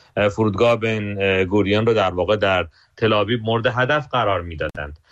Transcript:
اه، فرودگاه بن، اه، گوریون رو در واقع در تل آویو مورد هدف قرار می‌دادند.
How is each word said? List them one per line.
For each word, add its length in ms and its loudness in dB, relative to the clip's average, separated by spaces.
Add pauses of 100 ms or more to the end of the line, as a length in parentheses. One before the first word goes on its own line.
(180)
اه، 120 2
فرودگاه 460 2
بن، 460 -4
اه، 240 2
گوریون 400 2
رو 80 4
در 200 2
واقع 220 0
در 320 0 (300)
تل 160 2
آویو 280 0
مورد 260 -2
هدف 400 0
قرار 340 0
می‌دادند. 580 -10 (120)